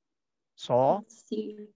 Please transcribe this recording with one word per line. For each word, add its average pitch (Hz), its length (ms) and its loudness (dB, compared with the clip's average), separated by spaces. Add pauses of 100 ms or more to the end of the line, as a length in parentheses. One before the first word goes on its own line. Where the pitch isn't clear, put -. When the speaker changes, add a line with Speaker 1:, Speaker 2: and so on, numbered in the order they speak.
(560)
Speaker 1:
Saw. 139 520 2
Speaker 2:
Sí. 214 480 -8 (200)